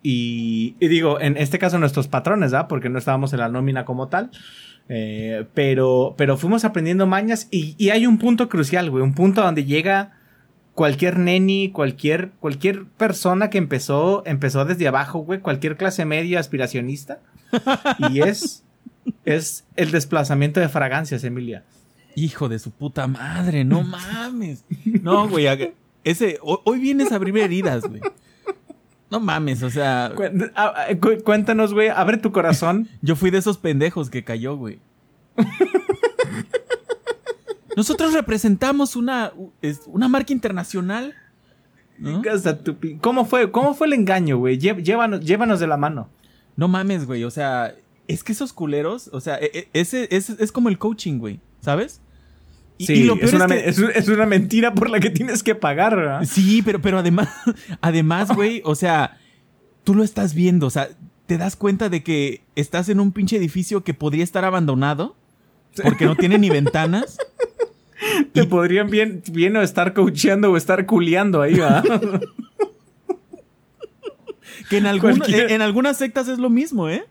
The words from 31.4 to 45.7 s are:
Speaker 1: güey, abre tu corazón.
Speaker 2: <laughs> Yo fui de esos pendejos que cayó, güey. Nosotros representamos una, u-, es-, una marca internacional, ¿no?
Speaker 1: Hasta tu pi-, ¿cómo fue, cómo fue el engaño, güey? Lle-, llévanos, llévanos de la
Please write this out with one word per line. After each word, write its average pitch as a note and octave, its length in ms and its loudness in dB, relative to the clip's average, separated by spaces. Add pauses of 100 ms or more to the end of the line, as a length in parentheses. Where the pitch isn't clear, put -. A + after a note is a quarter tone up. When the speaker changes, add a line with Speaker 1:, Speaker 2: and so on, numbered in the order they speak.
Speaker 1:
güey, G#3+ 140 4
abre G3+ 280 2
tu A3 140 -2
corazón. E3+ 640 2
Speaker 2:
<laughs> - 80 -14
Yo D#3 120 2
fui F#3 140 2
de F#3 80 2
esos G3 220 0
pendejos D3+ 500 -2
que B2 140 -8
cayó, A#2+ 340 -6
güey. A2+ 220 -12 (3000)
Nosotros D#4 380 0
representamos B3 840 0
una, A#3+ 400 -4
u-, F3+ 160 -16 (100)
es-, D3 260 -6
una A#3 200 0
marca C4+ 260 0
internacional, G3 800 -6 (840)
¿no? D#3 240 -4 (100)
Speaker 1:
Hasta F3+ 320 0
tu D3+ 140 -4
pi-, D#3 200 -8
¿cómo B3 280 2
fue, A#3+ 260 2
cómo C#4 240 2
fue D#4 120 0
el D4 60 2
engaño, F#3 440 2
güey? B2+ 220 2
Lle-, F#3 240 0
llévanos, G#3 380 0
llévanos G3+ 380 2
de E3 80 0
la D3 100 0